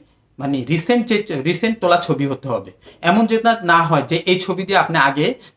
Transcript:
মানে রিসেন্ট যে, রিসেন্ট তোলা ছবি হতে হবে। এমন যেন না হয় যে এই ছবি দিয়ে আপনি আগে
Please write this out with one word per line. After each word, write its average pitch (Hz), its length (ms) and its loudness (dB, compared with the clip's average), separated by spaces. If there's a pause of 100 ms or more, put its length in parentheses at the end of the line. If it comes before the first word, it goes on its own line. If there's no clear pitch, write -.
(400)
মানে 135 300 -4
রিসেন্ট 226 380 0
যে, 202 340 -2
রিসেন্ট 175 380 -2
তোলা 175 180 2
ছবি 143 280 -2
হতে 139 220 -6
হবে। 101 240 -6 (300)
এমন 208 240 4
যেন 226 200 0 (180)
না 170 200 4
হয় 151 260 2
যে 160 60 0
এই 185 240 0
ছবি 185 240 -4
দিয়ে 190 160 2
আপনি 160 180 0
আগে 147 360 2 (240)